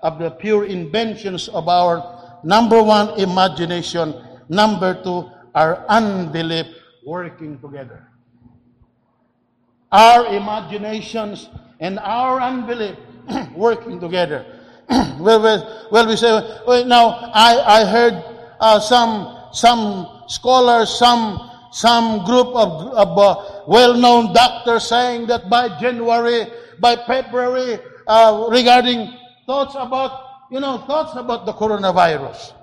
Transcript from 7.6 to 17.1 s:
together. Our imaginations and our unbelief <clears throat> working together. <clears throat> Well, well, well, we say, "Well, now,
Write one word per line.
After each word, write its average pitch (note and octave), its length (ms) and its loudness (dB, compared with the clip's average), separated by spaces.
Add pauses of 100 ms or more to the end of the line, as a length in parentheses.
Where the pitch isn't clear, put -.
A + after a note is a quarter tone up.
together. C#3 480 -20 (1800)
Our A#3 420 8
imaginations G#3 1120 -10 (300)
and F#3+ 220 -8
our B3+ 400 -4
unbelief A#3+ 560 -8 (320)
<clears throat> F#3 260 -10
working G#3 460 -2
together. E3+ 460 -4 (420)
<clears throat> D3+ 320 -2
Well, G#3+ 200 4
well, G#3+ 520 -2
well, A3+ 160 4
we A3 80 -2
say, A3+ 160 2 (340)
"Well, B3 180 2
now, A#3+ 480 2